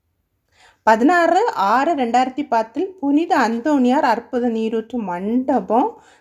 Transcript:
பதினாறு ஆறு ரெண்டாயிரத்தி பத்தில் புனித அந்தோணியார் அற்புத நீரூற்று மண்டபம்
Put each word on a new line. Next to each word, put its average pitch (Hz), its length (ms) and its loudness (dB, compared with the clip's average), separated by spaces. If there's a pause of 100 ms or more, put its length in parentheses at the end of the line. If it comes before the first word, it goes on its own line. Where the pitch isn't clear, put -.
(840)
பதினாறு 339 720 4
ஆறு 254 420 0
ரெண்டாயிரத்தி 254 540 -2
பத்தில் 240 520 -4
புனித 285 480 0
அந்தோணியார் 254 680 0
அற்புத 240 340 -4
நீரூற்று 220 500 -4
மண்டபம் 226 1040 -2 (180)